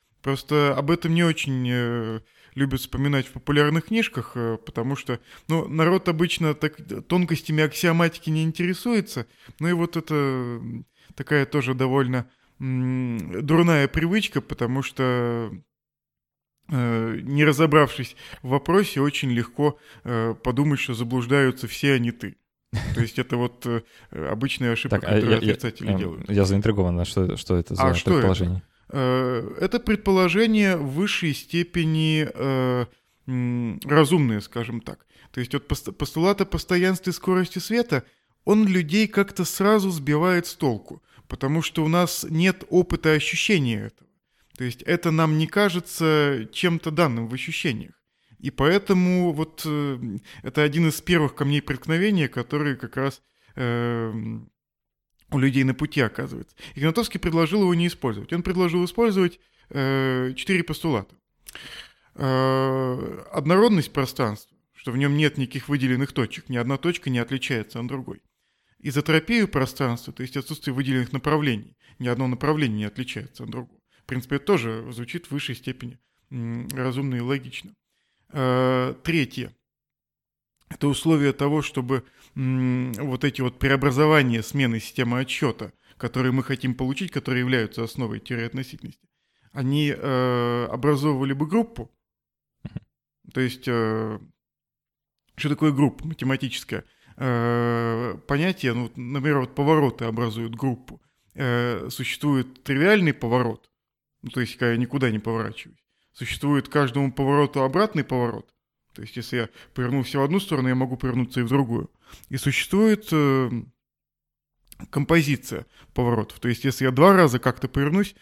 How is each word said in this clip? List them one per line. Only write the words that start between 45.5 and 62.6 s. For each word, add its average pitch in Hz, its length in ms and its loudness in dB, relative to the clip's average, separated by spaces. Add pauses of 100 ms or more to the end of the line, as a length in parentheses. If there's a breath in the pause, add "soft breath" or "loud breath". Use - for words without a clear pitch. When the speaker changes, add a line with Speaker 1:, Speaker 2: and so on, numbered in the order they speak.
Speaker 1:
чем-то 165 380 0
данным 127 380 0
в 123 60 -8
ощущениях. 127 600 -6 (460)
И 139 100 -6
поэтому 180 800 2
вот, 156 320 -6
э, 147 340 -4 (440 loud breath)
это 151 200 0
один 151 260 4
из - 120 -2
первых 160 340 2
камней 143 280 0
преткновения, 160 680 0
которые 143 480 -4
как 127 220 -12
раз, 135 240 -4 (320)
эм, 113 960 -4 (800)
у 143 80 0
людей 135 260 4
на 131 80 2
пути 139 300 -2
оказывается. - 520 -6 (200 loud breath)
Игнатовский 160 460 -2
предложил 165 420 2
его 175 120 4
не 170 120 2
использовать. 107 480 -6
Он 175 80 -2
предложил 180 420 0
использовать, 190 560 0 (300)
э, 131 640 0
четыре 180 280 0
постулата. 147 500 -4 (1000 loud breath)
Э, 131 1200 0